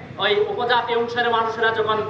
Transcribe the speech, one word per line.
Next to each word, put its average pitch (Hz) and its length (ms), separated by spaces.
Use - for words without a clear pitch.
ওই 202 300
উপজাতি 240 460
অংশের 233 360
মানুষেরা 226 400
যখন 220 260